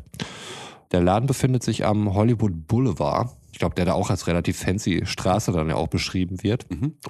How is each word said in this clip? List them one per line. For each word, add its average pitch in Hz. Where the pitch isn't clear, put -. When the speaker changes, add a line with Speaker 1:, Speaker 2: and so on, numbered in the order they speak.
Speaker 1:
Der 90
Laden 101
befindet 127
sich -
am 104
Hollywood 101
Boulevard. 107
Ich -
glaub, 87
der 90
da 87
auch 95
als -
relativ 87
fancy 95
Straße -
dann 80
ja -
auch 80
beschrieben 90
wird, 107
Speaker 2:
Mhm. 123